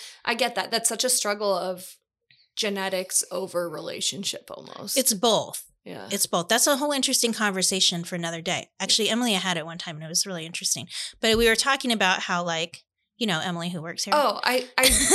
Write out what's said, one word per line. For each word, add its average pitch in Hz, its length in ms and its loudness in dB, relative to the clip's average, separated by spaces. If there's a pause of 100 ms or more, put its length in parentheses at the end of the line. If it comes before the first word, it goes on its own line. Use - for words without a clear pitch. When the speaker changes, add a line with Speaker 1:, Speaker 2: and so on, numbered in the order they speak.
(240)
Speaker 1:
I 240 100 0
get 240 220 0
that. - 160 -2
That's 226 160 0
such 233 160 0
a 254 40 2
struggle 208 480 2
of 180 400 -6 (600)
genetics 190 760 -2
over 175 400 -4
relationship - 800 -6
almost. - 480 -6
Speaker 2:
It's 247 160 2
both. 185 500 0 (200)
Speaker 1:
Yeah. 151 260 -12
Speaker 2:
It's 202 160 -2
both. 170 220 -2
That's 233 180 4
a 294 120 4
whole 294 140 0
interesting 254 420 0
conversation 185 720 0
for - 120 -6
another 170 240 -4
day. 170 280 -4 (120)
Actually, 190 300 2
Emily 233 240 0
had 180 240 -2
it 156 80 -6
one 165 100 -12
time, 170 200 -10
and 156 80 -12
it 156 40 -12
was 175 180 -2
really 170 200 -8
interesting. 175 420 -4 (320)
But 220 160 4
we 233 100 4
were 226 100 6
talking 269 360 2
about 190 280 2
how, 175 220 0
like, 170 400 -4 (360)
you 233 80 -2
know, 170 140 0
Emily, 170 280 -4
who 175 140 -6
works 165 220 -8
here. 202 120 0
Speaker 1:
Oh, 247 260 2
I, 254 300 0
Speaker 2:
<laughs> - 60 2
Speaker 1:
I 262 100 8 (260)